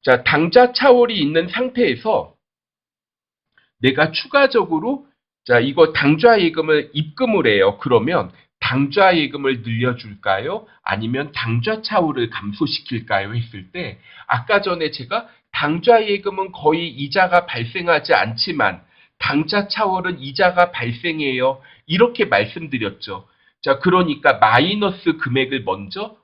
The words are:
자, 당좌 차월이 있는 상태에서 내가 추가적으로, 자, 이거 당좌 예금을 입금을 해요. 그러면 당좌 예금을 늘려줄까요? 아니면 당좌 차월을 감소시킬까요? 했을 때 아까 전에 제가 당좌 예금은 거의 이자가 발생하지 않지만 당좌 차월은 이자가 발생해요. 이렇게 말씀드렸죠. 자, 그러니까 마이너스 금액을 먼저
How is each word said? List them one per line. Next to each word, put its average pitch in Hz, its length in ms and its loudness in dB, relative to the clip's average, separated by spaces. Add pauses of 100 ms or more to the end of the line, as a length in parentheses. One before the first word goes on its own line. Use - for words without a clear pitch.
자, 127 200 2
당좌 170 500 4
차월이 240 460 4
있는 160 300 0
상태에서 220 840 -2 (1500)
내가 143 300 2
추가적으로, 233 960 0 (380)
자, 120 160 4
이거 151 320 4
당좌 160 480 4
예금을 156 520 0
입금을 160 540 -2
해요. 101 340 4
그러면 123 500 0 (300)
당좌 143 560 2
예금을 139 460 -2
늘려줄까요? 113 1040 -4 (160)
아니면 123 500 -4
당좌 120 480 -4
차월을 151 500 -2
감소시킬까요? 104 1040 -6
했을 117 380 -10
때 147 260 -12 (280)
아까 196 340 0
전에 170 300 -4
제가 196 380 -8 (240)
당좌 175 540 2
예금은 196 460 -4
거의 160 360 -2
이자가 175 580 0
발생하지 156 680 -2
않지만 110 680 -2 (360)
당좌 156 500 -2
차월은 185 520 -4
이자가 175 500 2
발생해요. 131 920 -4 (240)
이렇게 220 400 2
말씀드렸죠. 107 1000 -4 (360)
자, 139 160 0
그러니까 165 600 2
마이너스 170 800 0
금액을 131 480 -2
먼저 101 600 -8